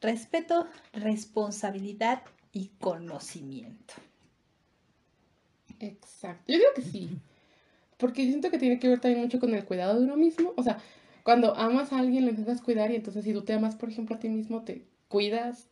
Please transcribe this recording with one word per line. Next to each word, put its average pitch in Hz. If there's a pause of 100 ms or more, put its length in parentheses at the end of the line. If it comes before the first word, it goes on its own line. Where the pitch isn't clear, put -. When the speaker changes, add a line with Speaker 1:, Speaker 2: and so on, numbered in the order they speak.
Speaker 1:
respeto, 330 (260)
responsabilidad 208 (280)
y 190 (100)
conocimiento. 143 (1900)
Speaker 2:
Exacto. -
Yo 254
digo 480
que 262
sí. 185 (880)
Porque 254
siento 285
que 339
tiene 247
que 254
ver 247
también 240
mucho 247
con 240
el 196
cuidado 185
de 247
uno 277
mismo. 330
O 247
sea, 240 (440)
cuando 233
amas 247
a 262
alguien, 254
lo 240
intentas 220
cuidar 220
y 233
entonces 214
si 214
tú 202
te 220
amas, 220
por 233
ejemplo, 220
a 220
ti 226
mismo, 220
te - (240)
cuidas 226